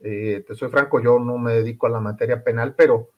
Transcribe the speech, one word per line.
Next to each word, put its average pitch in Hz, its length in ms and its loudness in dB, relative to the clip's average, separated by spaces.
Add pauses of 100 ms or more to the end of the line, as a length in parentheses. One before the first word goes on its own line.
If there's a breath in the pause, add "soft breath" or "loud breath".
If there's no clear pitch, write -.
Eh, 104 460 -6
te 107 80 -14
soy 120 160 -8
franco, 139 300 2
yo 120 180 4
no 120 200 -4
me 120 140 -2
dedico 117 340 0
a 117 40 2
la 117 100 -2
materia 117 420 -4
penal, 117 320 -2
pero, 120 440 4